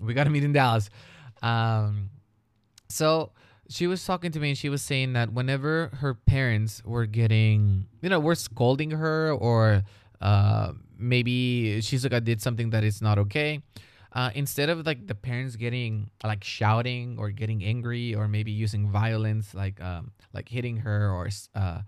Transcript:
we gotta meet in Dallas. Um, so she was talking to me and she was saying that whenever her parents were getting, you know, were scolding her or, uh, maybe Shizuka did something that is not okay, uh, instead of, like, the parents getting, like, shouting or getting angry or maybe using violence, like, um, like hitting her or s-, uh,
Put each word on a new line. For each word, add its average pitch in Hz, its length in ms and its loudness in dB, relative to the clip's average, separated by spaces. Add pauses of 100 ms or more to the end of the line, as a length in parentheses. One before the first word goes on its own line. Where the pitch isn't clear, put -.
we 113 140 -4
gotta 147 160 2
meet 143 140 2
in 147 80 0
Dallas. 117 380 4 (520)
Um, 110 680 0 (800)
so 160 420 0 (380)
she 175 180 -4
was 180 180 -2
talking 175 280 -4
to 151 80 -4
me 147 100 0
and 139 80 -2
she 151 100 -4
was 143 140 -2
saying 131 300 0
that 120 200 0
whenever 139 580 -2 (100)
her 139 140 -2
parents 113 720 2
were 117 220 -2
getting, 107 800 4 (140)
you 170 80 -2
know, 185 100 4
were 156 160 4
scolding 135 560 0
her 156 420 0
or, 113 520 4 (360)
uh, 104 520 4 (260)
maybe 123 800 0
Shizuka 120 440 0
did 113 180 0
something 117 300 -2
that 110 140 2
is 107 160 0
not 107 180 2
okay, 147 440 0 (500)
uh, 127 220 -2
instead 143 340 -2
of, 165 160 0
like, 135 220 -4
the 110 80 -6
parents 123 420 -6
getting, 113 540 -4 (120)
like, 107 220 -4
shouting 120 760 0
or 104 120 -4
getting 107 340 -4
angry 120 500 -2
or 107 140 -2
maybe 107 240 -2
using 104 360 -2
violence, 110 640 0
like, 98 260 -6
um, 87 320 -8 (220)
like - 140 -10
hitting 120 280 -6
her 104 340 0
or 90 160 -2
s-, 101 280 -8
uh, 95 320 -2